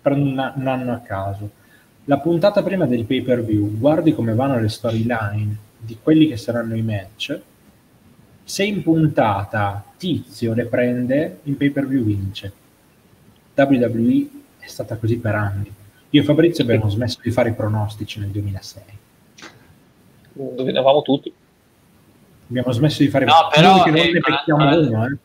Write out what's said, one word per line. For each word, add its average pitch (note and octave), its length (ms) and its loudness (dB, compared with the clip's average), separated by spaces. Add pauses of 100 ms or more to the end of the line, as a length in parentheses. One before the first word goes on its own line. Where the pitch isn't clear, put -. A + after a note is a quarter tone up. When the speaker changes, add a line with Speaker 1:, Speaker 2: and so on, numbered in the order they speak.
Speaker 1:
prendo C#3 280 0
un C3 100 -4
a-, C3 180 -4
un C3 100 -4
anno B2+ 260 -4
a A2 60 -6
caso, G2 520 -8 (540)
la C#3 140 0
puntata F3+ 440 0
prima F3+ 240 -2
del A#2+ 180 -2
pay-per-view, A2 760 -2
guardi D#3 360 2
come A2+ 200 -2
vanno C3 240 0
le A2 100 0
storyline A2 880 -4 (200)
di A2+ 260 -16
quelli D#3 260 4
che A#2 80 -4
saranno A2+ 400 -4
i A2+ 60 -2
match, A2 560 -6 (1040)
se - 200 -4
in G3+ 180 -2
puntata A2 1040 0 (120)
Tizio A#2+ 580 -4
le A#2 120 -2
prende, B2 800 -2
in C#3 120 -4
pay-per-view C#3 460 0
vince. G2 500 -4 (1000)
W - 80 2
W A#2+ 460 2
E - 220 2 (280)
è - 80 -20
stata - 300 -10
così A2+ 220 -2
per - 160 -4
anni. G2+ 380 -4 (380)
Io D3 100 4
e - 40 0
Fabrizio D#3+ 380 2
abbiamo G#2+ 260 0
smesso A2+ 340 -4
di A#2 80 -4
fare A#2+ 180 0
i A2 60 -4
pronostici G#2+ 640 -6
nel G2+ 80 -6
duemilasei. G2 540 -8 (1500)
Speaker 2:
Lo B2+ 300 -8
vedevamo C3+ 380 2
tutti. - 300 -2 (1160)
Speaker 1:
Abbiamo B2 240 -2
smesso D3 300 2
di C#3 60 4
fare C3 160 2
Speaker 3:
No, C#3+ 80 4
Speaker 1:
noi D#3+ 200 6
Speaker 3:
però, F3+ 300 8
Speaker 1:
che D#3 80 4
non D#3 80 4
Speaker 3:
eh, C#3+ 140 2
Speaker 1:
ne - 80 2
Speaker 3:
con, D3+ 140 0
Speaker 1:
becchiamo D3 340 2
Speaker 3:
con, D#3 180 4
Speaker 1:
uno, A2+ 200 0
eh. C#3+ 180 -4